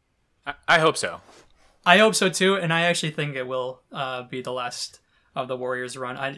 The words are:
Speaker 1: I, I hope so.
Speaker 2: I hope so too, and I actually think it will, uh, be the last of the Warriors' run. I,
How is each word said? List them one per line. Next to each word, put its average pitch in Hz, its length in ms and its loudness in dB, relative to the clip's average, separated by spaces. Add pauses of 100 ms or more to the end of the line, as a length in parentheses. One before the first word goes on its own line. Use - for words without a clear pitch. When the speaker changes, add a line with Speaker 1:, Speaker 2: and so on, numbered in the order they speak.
(460)
Speaker 1:
I, 143 80 -6 (140)
I 165 120 8
hope 156 180 4
so. 85 240 -6 (640)
Speaker 2:
I 180 120 8
hope 214 180 6
so 190 140 2
too, 190 260 2
and 170 180 -2
I 165 80 2
actually 175 300 0
think 147 240 -6
it 127 120 -6
will, 127 340 -4 (100)
uh, 131 320 -6
be 127 180 -10
the 127 120 -6
last - 460 -8 (360)
of 131 120 -6
the 127 100 -6
Warriors' 127 400 -6
run. 127 200 -8
I, 135 200 -8